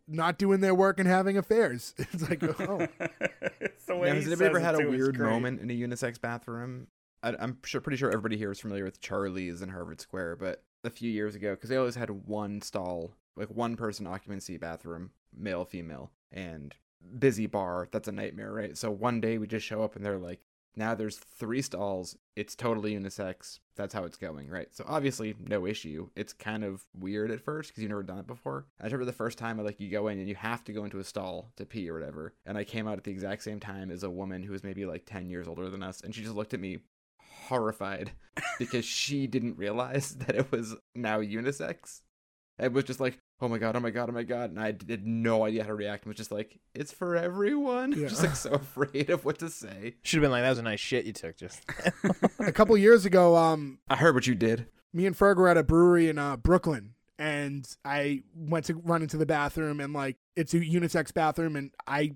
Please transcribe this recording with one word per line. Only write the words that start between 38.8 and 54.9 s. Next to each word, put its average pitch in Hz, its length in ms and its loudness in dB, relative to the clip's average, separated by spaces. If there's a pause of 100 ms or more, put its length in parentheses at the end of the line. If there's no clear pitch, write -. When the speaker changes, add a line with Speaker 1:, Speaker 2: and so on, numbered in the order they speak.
Speaker 3:
she 139 420 -2
didn't 117 320 -2
realize 127 560 -2
<laughs> - 20 -16
that - 200 -2
it 135 160 2
was 113 220 -2 (200)
now 107 260 0
unisex. 113 800 -4 (580)
It 127 140 0
was 131 120 2
just 131 160 -6
like, 127 180 -2 (240)
"Oh 127 60 0
my 117 100 0
God, 113 180 0
oh 123 40 0
my 120 100 -2
God, 120 180 -2
oh 120 40 -4
my 120 100 -4
God." 120 260 -4
And 85 100 -10
I 110 140 0
d-, 98 180 -10
had 104 160 -6
no 113 380 4
idea 110 180 0
how 107 60 -6
to 107 60 -4
react 104 300 -6
and 107 60 -12
was 104 60 -12
just 107 160 -12
like, 107 260 -8 (160)
"It's 143 160 -6
for 175 240 -4
everyone." 247 800 0
<laughs> - 40 2
Speaker 1:
Yeah. 147 120 0
Speaker 3:
Just, 135 140 0
like, 160 120 4
so 127 180 -4
afraid 143 580 0
of 170 160 0
what 156 140 0
to 165 100 -6
say. 104 520 -12
Speaker 4:
Should've 156 200 4
been 143 80 8
like, 123 120 4
"That 127 80 6
was 127 80 4
a 117 40 -4
nice 107 180 -2
shit 123 240 0
you 110 80 -6
took, - 240 -10
just." - 260 -12 (420)
<laughs> 196 360 2
Speaker 1:
A 208 120 2
couple 214 260 8
years 208 260 12
ago, 175 320 10
um, 156 420 4 (100)
Speaker 3:
I 135 80 4
heard 151 180 8
what 127 120 4
you 127 80 4
did. 113 340 2 (260)